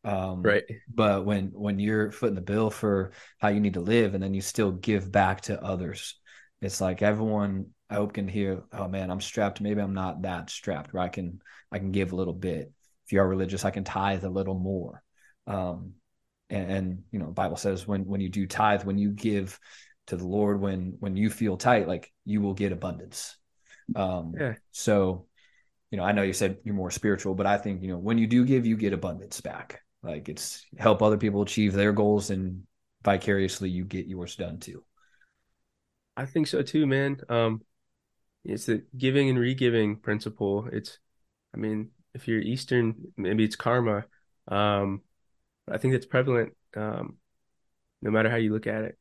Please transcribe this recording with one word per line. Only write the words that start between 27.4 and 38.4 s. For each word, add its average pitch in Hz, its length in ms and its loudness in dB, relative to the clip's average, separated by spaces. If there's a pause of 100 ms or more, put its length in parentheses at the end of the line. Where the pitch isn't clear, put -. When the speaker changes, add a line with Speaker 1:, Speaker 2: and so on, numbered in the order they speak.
Speaker 1:
I 101 100 6
think, 98 240 -4
you 95 80 -6
know, 90 80 -4
when 107 200 0
you 113 100 4
do 123 180 6
give, 131 200 4
you 113 120 2
get 101 160 0
abundance - 480 -6
back. - 400 -12 (220)
Like, 76 260 -8
it's - 360 -10 (120)
help 104 240 6
other 107 160 6
people 104 240 0
achieve 101 320 2
their 101 180 4
goals, 104 380 2
and 92 360 -4 (380)
vicariously 98 680 0
you 90 140 -4
get 95 220 -8
yours 90 320 -10
done 85 220 -8
too. - 260 -16 (1300)
Speaker 2:
I 131 120 -6
think 156 200 0
so - 140 0
too, 151 240 2
man. 139 420 2
Um, 113 340 2 (840)